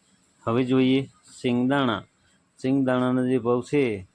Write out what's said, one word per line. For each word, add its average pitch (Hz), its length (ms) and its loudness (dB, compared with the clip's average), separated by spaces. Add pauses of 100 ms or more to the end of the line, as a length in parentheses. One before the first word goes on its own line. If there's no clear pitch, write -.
(460)
હવે 120 180 0
જોઈએ 131 360 2 (400)
સિંગદાણા. 123 640 0 (560)
સિંગદાણાના 127 720 0
જે 131 80 2
ભાવ 120 240 0
છે, 147 200 0 (320)